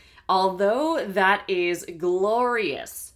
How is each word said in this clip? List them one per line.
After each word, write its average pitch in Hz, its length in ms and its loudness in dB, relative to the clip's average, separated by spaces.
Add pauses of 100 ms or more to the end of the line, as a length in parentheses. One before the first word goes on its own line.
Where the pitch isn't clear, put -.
(280)
although 202 760 2
that 196 420 2
is 175 380 -2 (100)
glorious 190 1200 -2